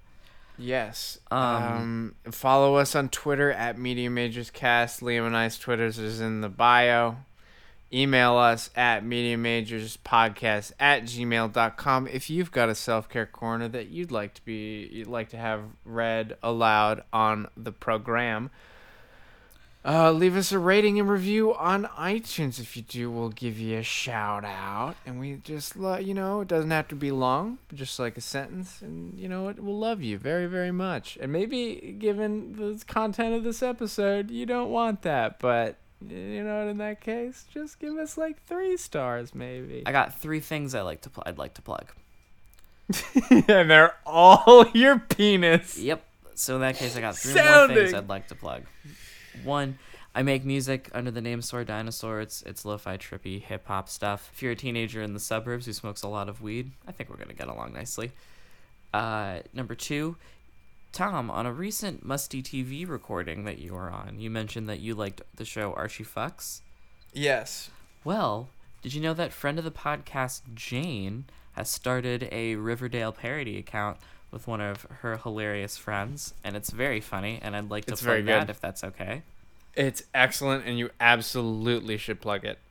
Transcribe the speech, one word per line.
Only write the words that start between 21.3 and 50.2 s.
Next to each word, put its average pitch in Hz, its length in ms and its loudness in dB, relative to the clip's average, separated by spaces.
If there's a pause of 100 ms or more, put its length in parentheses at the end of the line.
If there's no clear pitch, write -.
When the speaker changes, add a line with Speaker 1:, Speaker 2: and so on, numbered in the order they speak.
Speaker 1:
on 190 320 0 (100)
iTunes. 160 640 -4
If 117 160 -14
you 120 60 -12
do, 120 300 -8
we'll 117 180 -4
give 110 300 -8
you 110 180 -4
a 113 60 -6
shout 107 600 -4
out. 101 520 -6 (100)
And 127 140 -10
we 139 160 -8
just, 151 420 -12
lo-, 190 220 -4
you 196 160 -6
know, 196 260 -4
it 190 60 -8
doesn't 160 240 0
have 156 160 0
to 151 80 -10
be 143 160 -4
long, 135 480 -2 (120)
just, 135 280 -10
like, 120 180 -6
a 120 40 -14
sentence. 175 600 -10
And, 170 380 -14
you 185 100 -10
know 185 140 -6
what? 202 160 -8
We'll 202 180 -6
love 220 240 -2
you 107 160 -4
very, 165 300 -2
very 180 240 -4
much. 180 500 -6
And 135 100 -6
maybe, 214 680 -4
given 214 540 -2
the 214 320 -8
content 226 500 -2
of 233 80 -4
this 226 180 -4
episode, 208 720 -2
you 240 160 -8
don't 240 240 -2
want 226 320 -2
that. 127 360 0
But, 117 360 0 (260)
you 101 420 -10
know 214 180 -6
what? 208 80 -4
In 208 100 -6
that 208 200 -8
case, 240 540 -10
just 294 260 -12
give 302 160 -8
us, 311 220 -8
like, 320 260 -6
three 370 340 -4
stars, 123 580 -6
maybe. 127 500 -12
Speaker 2:
I 131 60 -2
got - 280 2
three 156 200 -4
things 147 340 -6
I 110 80 -2
like 80 200 -6
to - 100 -16
pl-, - 160 -14
I'd 85 100 -10
like 67 160 -10
to - 80 -20
plug. - 300 -12 (1000)
Speaker 1:
<laughs> - 400 0
And 196 400 8
they're 160 240 12 (100)
all 190 680 12
your 262 240 8
penis. 180 800 4
Speaker 2:
Yep. 127 260 -4 (300)
So - 220 -4
in 131 60 0
that 131 160 0
case, 123 200 -4
I 117 40 -6
got 110 160 -6
three 135 180 -4
more 302 80 8 (240)
things 202 240 4
Speaker 1:
Sounding. - 40 -4
Speaker 2:
I'd 196 140 -6
like - 200 -8
to - 60 -12
plug. 65 280 -10 (800)
One, 135 360 -4 (360)
I 127 80 0